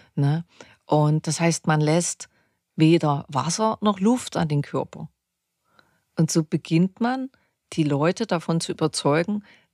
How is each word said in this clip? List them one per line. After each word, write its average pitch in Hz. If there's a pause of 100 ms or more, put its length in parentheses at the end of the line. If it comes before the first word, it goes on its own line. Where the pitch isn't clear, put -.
(160)
ne? 147 (400)
Und 151
das 156
heißt, 170
man 151
lässt 160 (480)
weder 156
Wasser 170
noch 202
Luft 233
an 170
den 147
Körper. - (1080)
Und 160
so 160
beginnt 165
man, 262 (440)
die 160
Leute 151
davon 165
zu -
überzeugen, 165 (300)